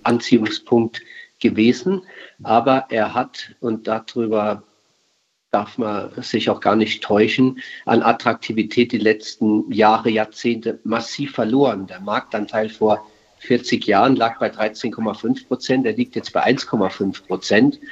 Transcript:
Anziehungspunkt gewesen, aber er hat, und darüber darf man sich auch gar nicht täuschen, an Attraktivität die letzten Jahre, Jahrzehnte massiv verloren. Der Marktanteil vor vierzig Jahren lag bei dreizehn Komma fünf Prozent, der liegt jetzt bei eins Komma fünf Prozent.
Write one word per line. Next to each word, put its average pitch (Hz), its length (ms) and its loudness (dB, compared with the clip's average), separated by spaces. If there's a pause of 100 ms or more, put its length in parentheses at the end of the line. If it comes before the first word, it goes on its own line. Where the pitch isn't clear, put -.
Anziehungspunkt 117 1000 0 (360)
gewesen, 123 640 2 (400)
aber 120 460 2
er 107 260 -2
hat, - 460 -6
und 113 260 -4
darüber 110 800 -2 (880)
darf 104 260 -2
man 104 320 -4 (120)
sich - 280 -2
auch 101 100 -2
gar 101 160 2
nicht 107 260 0
täuschen, 110 580 2 (260)
an 113 160 2
Attraktivität 117 880 0
die 120 60 -2
letzten 107 760 0
Jahre, 107 380 4
Jahrzehnte 113 760 -2
massiv 113 480 -6
verloren. 113 540 0
Der 92 140 -18
Marktanteil 107 680 -4
vor - 380 0 (320)
vierzig 120 480 -2
Jahren 113 300 4
lag 113 220 0
bei 107 120 -2
dreizehn 110 400 -4
Komma 110 240 -4
fünf 127 320 -4
Prozent, 127 400 -2
der 107 80 0
liegt 120 220 -4
jetzt - 160 -8
bei 87 100 0
eins 131 240 2
Komma 98 240 0
fünf - 360 -4
Prozent. 107 520 2 (140)